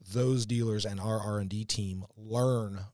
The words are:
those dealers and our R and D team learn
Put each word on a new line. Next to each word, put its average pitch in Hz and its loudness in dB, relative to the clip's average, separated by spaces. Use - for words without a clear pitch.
those 123 2
dealers 113 2
and 101 -4
our 110 0
R 104 -2
and 98 -2
D 107 -2
team 95 -2
learn 110 0